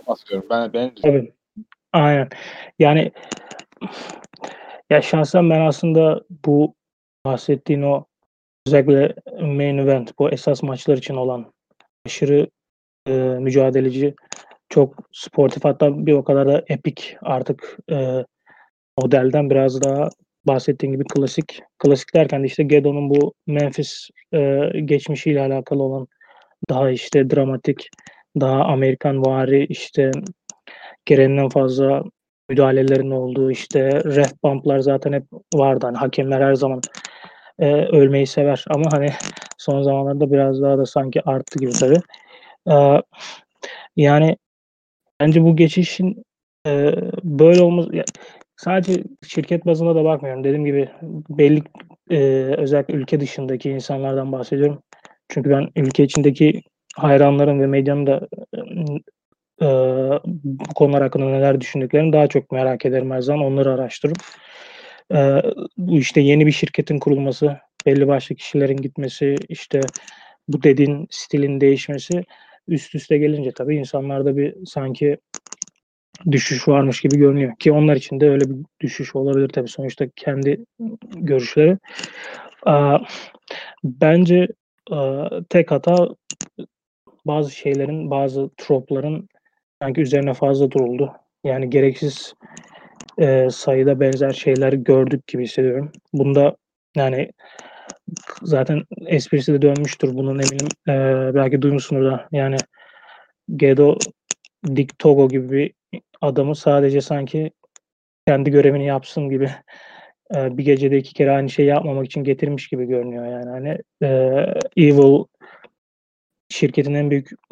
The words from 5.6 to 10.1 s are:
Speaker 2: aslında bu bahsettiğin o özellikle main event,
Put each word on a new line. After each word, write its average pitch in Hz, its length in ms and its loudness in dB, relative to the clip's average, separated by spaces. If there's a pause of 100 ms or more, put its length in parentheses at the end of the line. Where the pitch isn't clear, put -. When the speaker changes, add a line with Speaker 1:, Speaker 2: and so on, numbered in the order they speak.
Speaker 2:
aslında 160 600 2 (240)
bu 151 280 2 (520)
bahsettiğin 139 560 -2
o 143 240 -2 (640)
özellikle 139 480 4 (260)
main 143 360 -2
event, 135 420 -2